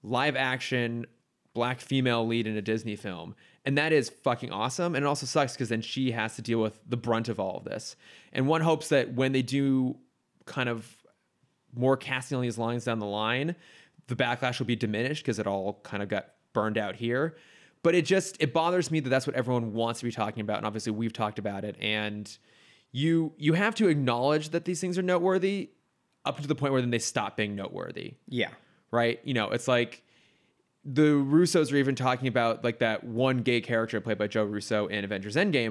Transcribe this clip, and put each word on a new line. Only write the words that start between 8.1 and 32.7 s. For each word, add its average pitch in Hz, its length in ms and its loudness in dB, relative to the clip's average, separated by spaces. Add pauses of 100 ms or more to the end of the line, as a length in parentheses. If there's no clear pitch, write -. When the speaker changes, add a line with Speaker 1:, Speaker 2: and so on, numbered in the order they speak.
Speaker 1:
And 131 140 0
one 160 140 2
hopes 160 300 2
that 135 240 2
when 131 180 2
they 135 100 2
do 131 560 0 (460)
kind 127 240 -4
of 113 360 -8 (680)
more 131 220 4
casting 131 400 -4
on 127 60 0
these 117 160 -2
lines 117 260 -2
down 113 160 -2
the 104 60 -4
line, 117 500 0 (500)
the 127 80 -6
backlash 123 460 0
will 123 60 -4
be 117 100 0
diminished 117 480 -2
'cause 107 140 -2
it 104 80 -2
all 98 360 -4
kind 101 200 -6
of 101 60 -6
got - 260 -4 (180)
burned 110 260 0
out 101 180 -4
here. 123 400 -2 (460)
But 165 120 4
it 180 120 4
just, 185 340 2
it 143 120 2
bothers 170 380 2
me 160 100 0
that 131 100 -2
that's 131 160 2
what 135 100 -2
everyone 120 360 0
wants 113 280 -2
to - 60 -6
be 117 60 -2
talking 110 280 -4
about. 104 180 -2
And 107 80 -4
obviously 107 260 -4
we've 113 200 -2
talked 107 260 -4
about 101 260 -6
it. 104 160 -8
And 107 560 -4 (560)
you, 160 440 2
you 147 160 2
have 208 240 2
to 214 120 4
acknowledge 147 640 2
that 170 140 -2
these 180 160 -4
things 180 180 -4
are 190 40 0
noteworthy 185 680 0 (540)
up 131 160 -4
to 143 80 -6
the 143 60 2
point 139 180 0
where 131 80 4
then 123 100 2
they 120 80 2
stop 107 380 -4
being 104 180 -2
noteworthy. 92 600 -8 (140)
Speaker 2:
Yeah. 120 220 -2 (400)
Speaker 1:
Right? 117 340 2
You 139 100 -4
know, 110 160 0
it's 120 180 -2
like 120 340 2 (880)
the 135 120 4 (200)
Russos 156 480 4
are 139 60 2
even 139 180 4
talking 127 340 0
about, 117 360 2
like, 117 140 0